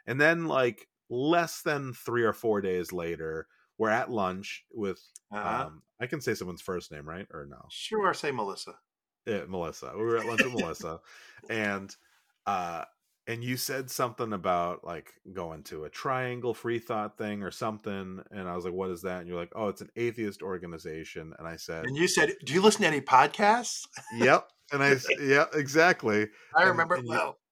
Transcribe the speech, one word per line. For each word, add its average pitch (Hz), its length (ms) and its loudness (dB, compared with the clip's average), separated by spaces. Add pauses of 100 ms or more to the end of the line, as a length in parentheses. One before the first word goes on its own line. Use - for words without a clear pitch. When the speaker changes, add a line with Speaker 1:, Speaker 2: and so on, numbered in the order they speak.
Speaker 1:
And 127 140 -2
then, 165 260 6
like, 131 420 2 (220)
less 156 520 2
than 143 320 -2
three 120 300 0
or 107 100 4
four 107 280 2
days 92 300 -2
later, 80 560 -6 (300)
we're 110 120 2
at 117 200 2
lunch 95 600 -4
with, 98 300 -4 (280)
Speaker 2:
Uh-huh. 104 380 -4
Speaker 1:
um, 78 140 -18 (180)
I 120 80 -4
can 151 140 -4
say 117 120 0
someone's 90 280 -8
first 87 300 -6
name, 73 160 -12
right? 87 240 -10
Or 76 140 -12
no? - 240 -20
Speaker 2:
Sure, 202 440 0
say 151 180 -4
Melissa. 98 480 -6 (460)
Speaker 1:
Yeah, 101 200 -2
Melissa. 82 500 -6
We 104 80 -4
were 117 140 2
at 107 80 -2
lunch 113 180 0
with 127 80 -2
Speaker 2:
<laughs> - 0 -
Speaker 1:
Melissa, 82 480 -6 (480)
and 101 460 -2 (520)
uh, 87 380 -4 (440)
and 117 160 -6
you 127 120 -2
said 131 340 -6
something 117 420 -4
about, 87 520 0
like, 80 280 -10 (200)
going 82 320 -8
to 78 200 -10
a 76 60 -10
triangle 123 640 -4
free 117 260 -4
thought 107 360 -6
thing 104 280 -6
or 87 80 -6
something, 98 680 -8 (120)
and 95 160 -8
I 87 80 -4
was 87 80 -6
like, 90 100 -4
"What 92 160 -2
is 87 120 -6
that?" 92 180 -4
And 87 80 -14
you're 87 100 -6
like, 85 160 -8
"Oh, 110 140 -2
it's 95 120 -6
an - 140 -14
atheist 113 480 -4
organization." 82 960 -10
And 82 80 -12
I 82 100 -10
said - 300 -8
Speaker 2:
And 135 100 -4
you 175 120 2
said, 160 240 2 (120)
"Do 131 80 -6
you 175 80 4
listen 214 220 8
to 175 60 6
any 147 120 2
podcasts?" 208 840 4 (320)
Speaker 1:
Yep. 123 300 6 (240)
And 139 100 2
I 139 100 6
s-, 131 220 2
Speaker 2:
<laughs> - 60 -6
Speaker 1:
yeah, 143 240 6 (100)
exactly. 139 760 4 (280)
Speaker 2:
I 165 60 8
Speaker 1:
And, 185 80 6
Speaker 2:
remember 165 260 2
it 131 40 -2
Speaker 1:
and 120 80 -8
you, 113 60 -2
Speaker 2:
well. - 240 0 (140)